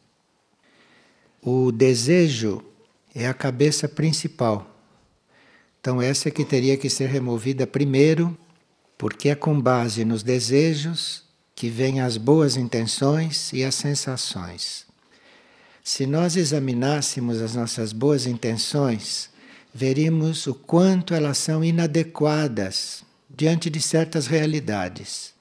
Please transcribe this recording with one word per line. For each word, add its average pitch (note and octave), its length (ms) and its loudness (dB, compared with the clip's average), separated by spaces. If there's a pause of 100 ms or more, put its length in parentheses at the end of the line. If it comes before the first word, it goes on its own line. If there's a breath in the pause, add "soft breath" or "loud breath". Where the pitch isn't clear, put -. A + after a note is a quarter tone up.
(1400 soft breath)
O B2+ 300 2
desejo A#2+ 880 4 (540)
é A#2+ 120 -4
a C3 60 -2
cabeça C#3+ 540 0
principal. B2+ 800 -2 (1120 soft breath)
Então B2+ 220 0
essa C3+ 260 0
é D3 40 0
que D3+ 120 -2
teria C3+ 320 2
que C3+ 140 -2
ser C3+ 180 -2
removida B2+ 580 -2
primeiro, D3+ 720 2 (600)
porque - 320 -2
é D3 60 2
com D3 260 0
base A#2 420 2
nos A2 200 -2
desejos C#3+ 1000 0 (320)
que A#2+ 140 -6
vêm C3 320 -2
as A#2+ 160 -2
boas C3+ 400 4
intenções C3+ 960 -2
e B2+ 100 -2
as C3+ 120 -2
sensações. B2+ 1080 -6 (960 soft breath)
Se - 240 -4
nós D#3+ 300 2
examinássemos C3+ 1080 0
as A2+ 140 -4
nossas A2+ 380 -4
boas C3 320 2
intenções, A#2+ 1080 -2 (440 loud breath)
veríamos D#3 720 0
o C3 80 -4
quanto F3 640 2
elas D3 240 0
são D#3 240 0
inadequadas D3+ 1400 0 (240)
diante D#3+ 440 0
de D#3 100 -2
certas D#3+ 460 0
realidades. A#2 1120 -2